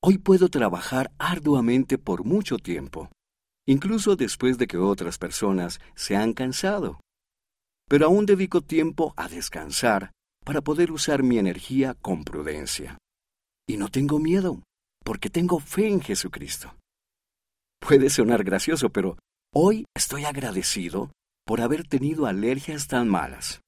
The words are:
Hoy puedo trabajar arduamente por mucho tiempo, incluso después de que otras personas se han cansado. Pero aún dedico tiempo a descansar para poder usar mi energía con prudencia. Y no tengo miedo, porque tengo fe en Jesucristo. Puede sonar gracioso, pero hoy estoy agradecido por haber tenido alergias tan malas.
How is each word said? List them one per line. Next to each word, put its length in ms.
Hoy 160
puedo 320
trabajar 680
arduamente 800
por 280
mucho 320
tiempo, 520
incluso 500
después 420
de 100
que 100
otras 400
personas 640
se 220
han 160
cansado. 680
Pero 200
aún 180
dedico 360
tiempo 540
a 140
descansar 800
para 180
poder 300
usar 320
mi 140
energía 560
con 300
prudencia. 760
Y 120
no 100
tengo 320
miedo, 440
porque 240
tengo 300
fe 280
en 140
Jesucristo. 760
Puede 300
sonar 340
gracioso, 460
pero 280
hoy 320
estoy 300
agradecido 840
por 160
haber 260
tenido 380
alergias 600
tan 200
malas. 600